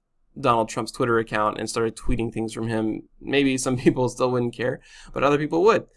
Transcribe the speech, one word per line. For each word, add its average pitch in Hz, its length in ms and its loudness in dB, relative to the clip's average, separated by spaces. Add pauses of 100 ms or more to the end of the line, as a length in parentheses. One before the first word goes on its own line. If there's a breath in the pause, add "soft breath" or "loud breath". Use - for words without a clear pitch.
(380)
Donald 117 300 2
Trump's 113 240 -6
Twitter 120 260 0
account 110 400 0
and 110 120 -6
started 113 260 -2
tweeting 117 360 -2
things 113 200 -6
from 113 160 -6
him, 110 360 -2 (160)
maybe 135 360 2
some 131 200 0
<laughs> 123 80 -6
people 131 240 4
still 123 220 0
wouldn't 120 240 -2
care, 123 260 -4 (320 loud breath)
but 127 100 -2
other 143 160 4
people 156 240 0
would, 208 240 4 (100)